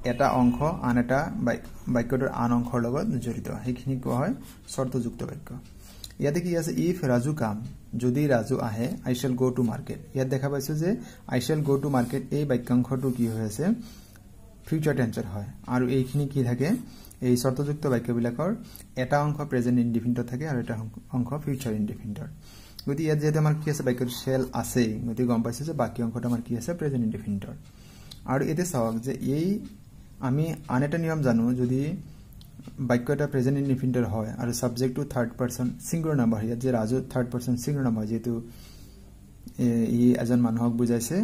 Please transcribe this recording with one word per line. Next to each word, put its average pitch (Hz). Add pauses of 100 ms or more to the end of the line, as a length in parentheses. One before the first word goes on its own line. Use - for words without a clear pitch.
(120)
এটা 135 (140)
অংশ 123 (300)
আন 123
এটা 123 (260)
বাই-, - (260)
বাক্যটোৰ 123 (140)
আন 120
অংশৰ 120
লগত 143 (200)
জড়িত, 110 (180)
সেইখিনি 131
কোৱা 127
হয় 196 (420)
চৰ্তযুক্ত 127
বাক্য। - (720)
ইয়াতে 147
কি 180
আছে? 160
"If 175 (140)
ৰাজু 123
কাম", 110 (420)
যদি 123
ৰাজু 123
আহে, 117 (180)
"I 127
shall 127
go 127 (100)
to 131
market।" 113 (140)
ইয়াত 131
দেখা 135
পাইছো 139
যে 165 (380)
"I 123
shall 156
go 139
to 151 (100)
market" 123 (100)
এই 147
বাক্যাংশটো 127
কি 120
হৈ 110
আছে? 117 (1000)
ফিউচাৰ 151
টেন্সৰ 113
হয়। 107 (200)
আৰু 123
এইখিনি 135
কি 139
থাকে? 123 (540)
এই 123
চৰ্তযুক্ত 147 (100)
বাক্যবিলাকৰ 120 (460)
এটা 127
অংশ 147
প্ৰেজেণ্ট 123
ইনডিফিনিটত 120
থাকে 127
আৰু 123
এটা 117 (420)
অংশ 120 (160)
ফিউচাৰ 127
ইনডিফিনিটৰ। 104 (600)
গতিকে 143
ইয়াত 156
যিহেতু 151
আমাৰ 151
কি -
আছে? 147
বাক্যটো 123
"শ্বেল" 131 (100)
আছেই, 120 (180)
গতিকে 120
গম 117
পাইছো 117
যে 160
বাকী 120
অংশটো 113
আমাৰ 117
কি 117
আছে? 139
প্ৰেজেণ্ট 135
ইনডিফিনিটৰ। 104 (800)
আৰু 139 (100)
এতিয়া 175
চাওক 113 (100)
যে 135 (240)
এই 170 (720)
আমি 135 (220)
আন 127
এটা 151
নিয়ম 160
জানো, 117
যদি 127 (1000)
বাক্য 123
এটা 143
প্ৰেজেণ্ট 139
ইনডেফিনিটৰ 127
হয় 107 (120)
আৰু 120
ছাবজেক্টটো 127
থাৰ্ড 123
পাৰ্চন 123 (200)
ছিংগুলাৰ 156
নাম্বাৰ 113
হয়, 110
ইয়াত 117
যে 131
ৰাজু 113 (140)
থাৰ্ড 127
পাৰ্চন 123
ছিংগুলাৰ 139
নাম্বাৰ 110
হয়, 104
যিহেতু, 113 (1200)
এ, 123 (220)
ই 120 (160)
এজন 123
মানুহক 117
বুজাইছে। 117